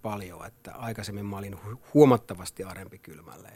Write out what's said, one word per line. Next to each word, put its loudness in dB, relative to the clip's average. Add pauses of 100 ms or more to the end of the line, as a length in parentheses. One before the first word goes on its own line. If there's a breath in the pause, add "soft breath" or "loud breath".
paljon, -12
että -20
aikaisemmin -10
mä -10
olin -12
hu-, -16 (140)
huomattavasti 6
arempi -16
kylmälle, -20